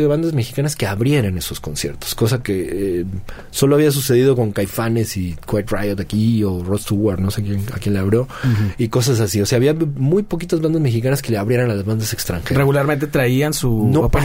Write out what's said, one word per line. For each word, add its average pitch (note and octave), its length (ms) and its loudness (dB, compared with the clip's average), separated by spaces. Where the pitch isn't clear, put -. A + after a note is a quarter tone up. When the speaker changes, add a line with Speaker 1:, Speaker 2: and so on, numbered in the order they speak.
Speaker 1:
a D3+ 60 4
bandas D#3+ 240 0
mexicanas C#3+ 440 -2
que A2 100 -2
abrieran G#2 500 0
esos - 240 -8
conciertos, - 540 -8
cosa A#2+ 280 0
que, F#2+ 580 -2
eh, F2 40 -2
solo C#3 240 2
había D3+ 160 4
sucedido C3+ 440 4
con A#2 180 0
Caifanes A2 680 -2
y F2 180 -4
Quiet G#2 240 -2
Riot G2+ 300 -2
aquí G#2+ 420 2
o F2+ 220 -2
Rod G2 160 0
Stewart, G2+ 400 0
no F#2+ 100 0
sé G#2 120 -4
quién, G2+ 180 -2
a - 40 -6
quién G2+ 140 -2
le G2 80 0
abrió, G#2 220 2
Speaker 2:
Ujú. G#2+ 560 0
Speaker 1:
y A#2+ 100 0
cosas A#2+ 320 2
así. G2+ 220 0
O G2 40 0
sea, B2+ 100 2
había C3+ 180 4
muy D3+ 480 0
poquitas F3 400 -4
bandas D#3+ 180 2
mexicanas C3 400 0
que A#2+ 120 -4
le G#2+ 40 2
abrieran A#2+ 300 2
a A2+ 80 0
las G2 100 -2
bandas A2 280 -2
extranjeras. - 440 -4
Speaker 2:
Regularmente C#3+ 520 2
traían C#3 440 2
su A#2 360 0
Speaker 1:
No D3 140 4
Speaker 2:
opening A#2+ 80 2